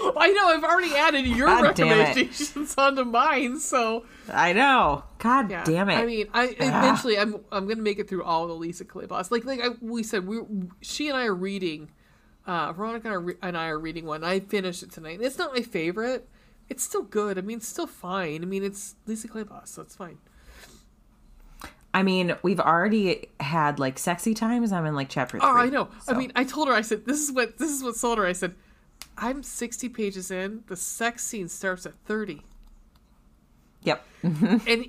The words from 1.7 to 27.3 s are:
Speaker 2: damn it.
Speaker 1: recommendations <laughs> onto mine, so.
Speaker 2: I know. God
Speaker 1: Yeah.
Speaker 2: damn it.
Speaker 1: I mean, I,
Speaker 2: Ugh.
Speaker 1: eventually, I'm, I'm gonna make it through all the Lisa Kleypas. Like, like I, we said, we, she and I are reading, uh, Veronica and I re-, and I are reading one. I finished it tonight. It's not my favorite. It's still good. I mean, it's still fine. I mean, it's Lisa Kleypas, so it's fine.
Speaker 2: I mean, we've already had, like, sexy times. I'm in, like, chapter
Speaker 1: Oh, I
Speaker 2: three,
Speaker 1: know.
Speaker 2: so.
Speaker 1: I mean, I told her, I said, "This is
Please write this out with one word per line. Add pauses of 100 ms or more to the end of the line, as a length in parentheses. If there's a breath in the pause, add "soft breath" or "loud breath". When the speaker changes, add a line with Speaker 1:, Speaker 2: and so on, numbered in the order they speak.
Speaker 2:
damn
it.
Speaker 1:
recommendations
<laughs>
onto
mine,
so. (260 loud breath)
Speaker 2:
I
know. (140)
God
Speaker 1:
Yeah.
Speaker 2:
damn
it.
Speaker 1:
I
mean,
I,
Speaker 2:
Ugh.
Speaker 1:
eventually,
I'm, (140)
I'm
gonna
make
it
through
all
the
Lisa
Kleypas.
Like,
like
I, (120)
we
said,
we, (400)
she
and
I
are
reading, (560 soft breath)
uh,
Veronica
and
I
re-,
and
I
are
reading
one.
I
finished
it
tonight.
It's
not
my
favorite. (420 soft breath)
It's
still
good.
I
mean,
it's
still
fine.
I
mean,
it's (120)
Lisa
Kleypas,
so
it's
fine. (1700 loud breath)
Speaker 2:
I
mean,
we've
already (140)
had,
like,
sexy
times.
I'm
in,
like,
chapter
Speaker 1:
Oh,
I
Speaker 2:
three,
Speaker 1:
know. (140)
Speaker 2:
so.
Speaker 1:
I
mean,
I
told
her,
I
said,
"This
is